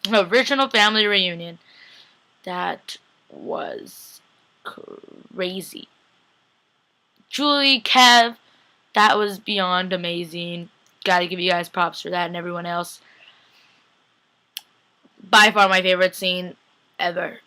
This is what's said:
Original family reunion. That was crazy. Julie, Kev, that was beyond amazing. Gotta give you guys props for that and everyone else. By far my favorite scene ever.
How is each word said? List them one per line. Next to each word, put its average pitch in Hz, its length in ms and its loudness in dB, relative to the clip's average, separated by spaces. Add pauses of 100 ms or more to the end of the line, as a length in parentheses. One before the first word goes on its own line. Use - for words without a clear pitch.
(100)
Original 240 560 2
family 214 380 2
reunion. 175 540 -2 (840)
That 180 540 -8 (320)
was - 920 -12 (420)
crazy. - 1200 -14 (1400)
Julie, 277 520 2
Kev, 240 560 6 (560)
that 214 240 4
was 208 220 -2
beyond 185 540 -2
amazing. 175 760 -8 (340)
Gotta 180 240 2
give 180 120 -8
you 180 100 -2
guys 175 200 -2
props 170 320 -4
for - 80 -12
that 175 180 -4
and 175 100 -10
everyone 175 280 -8
else. 175 360 -8 (2250)
By 214 220 8
far 196 180 4
my 190 120 2
favorite 185 340 2
scene 180 400 -6 (440)
ever. 175 480 -6